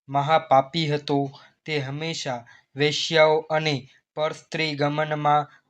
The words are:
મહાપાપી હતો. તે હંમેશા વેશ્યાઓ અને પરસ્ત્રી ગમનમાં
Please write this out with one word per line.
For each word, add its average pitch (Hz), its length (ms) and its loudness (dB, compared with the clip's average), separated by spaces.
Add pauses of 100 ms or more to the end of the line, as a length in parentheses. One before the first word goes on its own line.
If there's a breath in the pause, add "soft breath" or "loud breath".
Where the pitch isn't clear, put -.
મહાપાપી 147 840 2
હતો. 143 360 -2 (360 loud breath)
તે 151 120 -4
હંમેશા 139 680 -8 (300 soft breath)
વેશ્યાઓ 156 640 2
અને 156 500 -2 (260 soft breath)
પરસ્ત્રી 156 600 -4
ગમનમાં 147 960 0